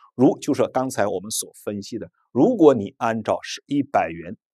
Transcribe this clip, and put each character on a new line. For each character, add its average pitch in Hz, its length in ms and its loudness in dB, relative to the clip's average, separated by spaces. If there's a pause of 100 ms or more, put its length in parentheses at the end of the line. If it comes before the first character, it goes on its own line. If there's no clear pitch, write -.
(160)
如， 131 240 4
就 - 140 -2
是 120 140 0
刚 127 220 -4
才 113 160 0
我 101 140 -4
们 98 100 -12
所 - 220 -8 (120)
分 104 200 -8
析 - 160 -12
的， 85 100 -12 (220)
如 214 240 4
果 156 180 8
你 101 240 -4
按 113 240 -2
照 98 200 -2
是 - 260 -14
一 143 160 -2
百 87 260 -2
元 82 260 -12 (180)